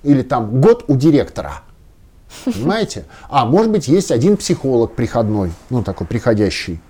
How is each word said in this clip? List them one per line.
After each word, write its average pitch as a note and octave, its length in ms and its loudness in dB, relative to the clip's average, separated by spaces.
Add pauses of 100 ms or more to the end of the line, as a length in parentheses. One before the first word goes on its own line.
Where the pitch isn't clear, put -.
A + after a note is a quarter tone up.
или C#3+ 180 4
там A#2+ 380 -2
год A3+ 300 4
у C#3 80 4
директора, B2 640 0 (800)
понимаете? F#3 640 -4 (240)
А C3 160 0
может G#3 260 2
быть, G#3+ 160 0
есть F3+ 240 2
один D3 240 2
психолог B2 600 0
приходной, G#2+ 580 -2 (160)
ну, B2 120 -2
такой F#2+ 260 -6
приходящий. G#2 840 -2